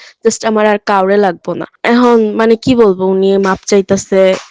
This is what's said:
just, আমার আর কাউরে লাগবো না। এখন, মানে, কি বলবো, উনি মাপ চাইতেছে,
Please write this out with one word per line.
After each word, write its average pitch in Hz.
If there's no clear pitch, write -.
just, -
আমার 214
আর 208
কাউরে 196
লাগবো 185
না। 165
এখন, 240
মানে, 226
কি 247
বলবো, 190
উনি 190
মাপ 190
চাইতেছে, 190